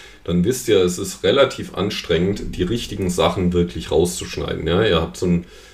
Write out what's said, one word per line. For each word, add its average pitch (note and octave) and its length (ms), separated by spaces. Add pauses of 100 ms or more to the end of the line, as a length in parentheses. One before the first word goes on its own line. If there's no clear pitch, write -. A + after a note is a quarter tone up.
(240)
dann F2 200
wisst - 240
ihr, F#2+ 140
es F2+ 160
ist - 240
relativ G#2+ 520
anstrengend, F#2 840
die F2 80
richtigen F#2+ 440
Sachen F2 440
wirklich F2 380
rauszuschneiden. - 760
Ja, F2+ 180
ihr F2 160
habt - 160
so F#2+ 100
ein, F2 200 (280)